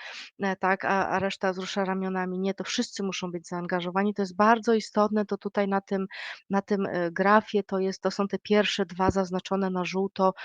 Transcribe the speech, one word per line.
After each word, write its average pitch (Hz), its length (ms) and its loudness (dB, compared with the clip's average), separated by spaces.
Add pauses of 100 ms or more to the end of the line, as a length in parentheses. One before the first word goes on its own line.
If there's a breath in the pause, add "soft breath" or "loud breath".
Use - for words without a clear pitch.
(400 loud breath)
e, 190 160 0
tak, 190 300 0
a, 196 240 2
a 185 100 0
reszta 190 320 0
wzrusza 190 340 -2
ramionami. 190 540 -2
Nie, 190 140 0
to 190 100 -8
wszyscy - 400 -4
muszą 180 280 -4
być 170 160 -8
zaangażowani. 180 680 -2
To 202 80 -4
jest 185 140 -6
bardzo 220 380 4
istotne, 214 520 2
to 202 120 -4
tutaj 202 300 -2
na 196 140 0
tym, 196 260 -2 (420 loud breath)
na 196 120 2
tym, 196 240 0
e, 175 260 -2
grafie 202 520 4
to 196 160 -2
jest, 190 220 -2
to 190 100 0
są 202 160 -2
te 196 120 -4
pierwsze 208 460 2
dwa 180 260 0
zaznaczone 185 580 0
na 180 160 -2
żółto 190 480 0 (120)